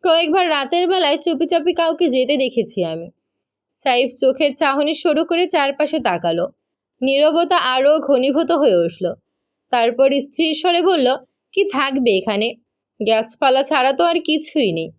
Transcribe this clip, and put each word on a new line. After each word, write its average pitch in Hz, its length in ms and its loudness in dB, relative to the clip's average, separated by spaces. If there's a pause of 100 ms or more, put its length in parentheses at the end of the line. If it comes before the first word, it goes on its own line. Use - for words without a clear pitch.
কয়েকবার 339 460 2
রাতের 311 380 0
বেলায় 339 300 2
চুপি 320 280 -2
চাপি 339 260 0
কাউকে 330 360 0
যেতে 254 280 2
দেখেছি 226 480 -4
আমি।" 165 260 -8 (640)
সাইফ 262 360 0 (100)
চোখের 269 340 2
চাহনি 294 400 0
সরু 311 300 0
করে 349 220 0
চারপাশে 294 540 -2
তাকালো। 170 480 -2 (540)
নীরবতা 302 540 2
আরও 269 420 2
ঘনীভূত 277 520 0
হয়ে 277 260 2
উঠল। 170 380 -2 (560)
তারপর 240 400 2 (100)
স্থির 311 340 -2
স্বরে 349 280 0
বলল, 294 340 2 (360)
"কি 392 120 0
থাকবে 262 540 0
এখানে? 214 360 -2 (540)
গাছপালা 254 540 0
ছাড়া 277 300 0
তো 339 120 0
আর 339 160 0
কিছুই 302 520 -2
নেই। 165 260 -6